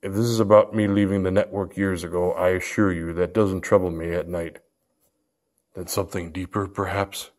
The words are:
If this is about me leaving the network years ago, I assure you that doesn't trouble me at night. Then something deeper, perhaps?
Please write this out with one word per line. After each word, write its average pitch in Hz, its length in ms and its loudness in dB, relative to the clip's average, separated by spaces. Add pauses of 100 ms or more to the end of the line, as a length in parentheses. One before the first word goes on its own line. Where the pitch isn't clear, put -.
If 98 120 -8
this 101 120 0
is 117 140 0
about 107 340 6
me 107 140 2
leaving 98 340 2
the 92 80 0
network 95 480 0
years 95 260 -2
ago, 87 280 -2
I 90 180 0
assure 95 420 0
you 82 220 -4
that 87 220 -2
doesn't 95 260 0
trouble 92 300 2
me 82 220 -6
at 85 140 -4
night. 85 300 -6 (1160)
Then 92 120 -10
something 90 440 -4
deeper, 92 360 -4
perhaps? 98 720 -4